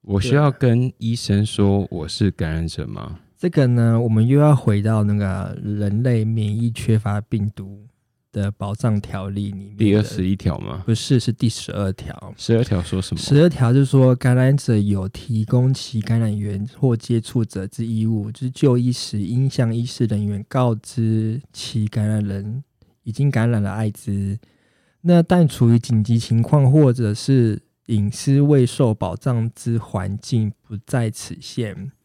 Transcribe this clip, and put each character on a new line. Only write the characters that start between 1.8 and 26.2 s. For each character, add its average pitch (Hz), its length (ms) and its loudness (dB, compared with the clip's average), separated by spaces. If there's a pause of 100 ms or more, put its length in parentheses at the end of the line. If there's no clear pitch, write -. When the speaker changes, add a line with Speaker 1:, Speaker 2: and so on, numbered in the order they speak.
Speaker 1:
我 82 180 -8
是 98 220 0
感 80 220 -4
染 82 140 -2
者 76 200 -8
吗？ 50 300 -12
Speaker 2:
对。 - 40 -20 (200)
这 180 80 -2
个 151 200 4
呢， 117 300 4
我 120 80 0
们 110 200 4
又 135 120 4
要 147 160 6
回 104 280 2
到 110 200 0
那 104 120 0
个 95 480 -4
人 104 400 -2
类 117 240 2
免 107 280 -2
疫 117 180 -2
缺 113 260 0
乏 104 240 -2
病 104 340 -4
毒 101 300 -16 (440)
的 101 200 -4
保 101 240 -8
障 107 260 0
条 98 300 -8
例 101 200 -4
里 - 20 -10
面 98 180 -12
的。 101 80 -20
Speaker 1:
第 104 180 4
二 107 60 4
十 92 260 -2
一 98 80 0
条 90 220 -2
吗？ 62 260 -10
Speaker 2:
不 113 100 2
是， 127 240 0
是 113 140 -2
第 117 160 -2
十 - 240 -8
二 98 220 -2
条。 - 420 -14
Speaker 1:
十 - 180 0
二 110 80 2
条 95 200 0
说 95 180 -4
什 - 140 -6
么？ 80 40 -6
Speaker 2:
十 139 220 2
二 170 80 6
条 127 240 2
就 131 60 4
是 139 80 4
说， 131 280 4
感 123 220 0
染 127 180 4
者 127 220 0
有 101 320 0
提 110 380 -4
供 127 260 2
其 110 300 -6
感 120 180 0
染 107 180 -2
源 104 300 -6 (100)
或 127 160 2
接 117 240 -2
触 113 240 -4
者 95 240 -6
之 113 200 -8
衣 110 180 -2
物， 107 260 -2
就 113 100 -14
是 127 100 -6
就 127 260 2
医 123 160 0
时 - 260 -6
应 120 300 -2
向 113 260 0
医 117 120 -4
师 127 180 -2
人 104 220 -2
员 104 200 -6
告 123 280 0
知 110 680 -2 (100)
其 - 360 -6
感 104 200 -2
染 107 160 0
人 104 400 -6 (420)
已 123 60 -8
经 139 200 0
感 117 180 0
染 113 140 0
了 95 100 -2
艾 110 180 -4
滋。 98 480 -4 (640)
那 170 220 4
但 170 260 4
处 120 220 2
于 117 80 6
紧 113 260 2
急 117 140 2
情 113 240 0